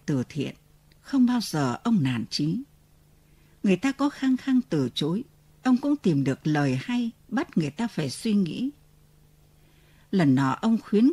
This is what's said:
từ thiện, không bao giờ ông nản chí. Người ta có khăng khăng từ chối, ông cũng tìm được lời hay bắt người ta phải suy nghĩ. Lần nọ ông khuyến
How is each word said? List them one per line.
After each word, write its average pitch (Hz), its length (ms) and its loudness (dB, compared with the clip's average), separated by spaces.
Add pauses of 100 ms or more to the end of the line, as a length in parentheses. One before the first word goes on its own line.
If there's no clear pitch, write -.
từ 135 220 0
thiện, 143 260 -8 (460)
không 254 260 2
bao 247 140 0
giờ 143 440 -2
ông 226 180 2
nản 123 280 -2
chí. 165 320 -4 (1000)
Người 190 140 2
ta 269 160 0
có 277 160 0
khăng 262 280 0
khăng 254 320 0
từ 139 260 0
chối, 170 300 -2 (380)
ông 254 140 2
cũng 285 200 0
tìm 143 280 2
được 131 220 -2
lời 143 360 0
hay 240 280 -4 (180)
bắt 269 300 -4
người 151 120 -2
ta 226 180 -6
phải 139 220 -6
suy - 220 -4
nghĩ. 202 380 -2 (1400)
Lần 156 240 4
nọ 135 260 0
ông 226 180 2
khuyến 226 340 2